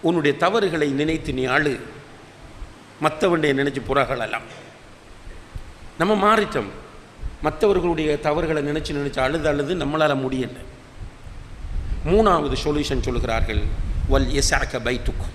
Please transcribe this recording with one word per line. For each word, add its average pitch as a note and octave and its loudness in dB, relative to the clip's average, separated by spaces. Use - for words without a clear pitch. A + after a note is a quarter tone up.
உன்னுடைய D3+ 4
தவறுகளை E3+ 2
நினைத்து D3+ -2
நீ B2+ -2
அழு, C3 2
மத்தவன்டைய D#3 2
நினைச்சு C#3 0
புறகளலாம். A#2+ 0
நம்ம G3+ 4
மாறிட்டோம். D#3 0
மத்தவர்களுடைய D#3 2
தவறுகளை D3+ 0
நினைச்சு D3+ -2
நினைச்சு C#3+ -2
அழுது D3 2
அழுது D3 0
நம்மளால D3+ 2
முடியல. C3 -2
மூணாவது E3 4
சொல்யூஷன் C#3+ 0
சொல்லுகிறார்கள், A2+ 0
"வல் C3+ 4
யஸ்அக C3+ 0
பைத்துக்." A#2+ 0